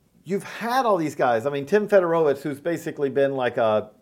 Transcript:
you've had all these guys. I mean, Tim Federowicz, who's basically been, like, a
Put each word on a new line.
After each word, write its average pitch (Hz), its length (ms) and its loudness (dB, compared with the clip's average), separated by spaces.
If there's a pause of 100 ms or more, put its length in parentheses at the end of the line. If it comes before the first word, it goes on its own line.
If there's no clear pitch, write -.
(220)
you've 185 220 -6
had 240 420 -4
all 208 100 4
these 151 200 -4
guys. 120 300 2
I 143 40 0
mean, 139 160 -4
Tim 202 220 0
Federowicz, 165 540 4
who's 139 180 -6
basically 160 500 -4
been, 139 240 0
like, 123 220 -2
a 110 340 0 (120)